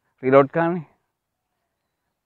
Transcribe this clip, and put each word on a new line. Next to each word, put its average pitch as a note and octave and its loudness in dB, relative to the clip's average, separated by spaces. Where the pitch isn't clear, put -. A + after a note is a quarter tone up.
රීලෝඩ් C3+ 2
කරන්නේ? E3+ -6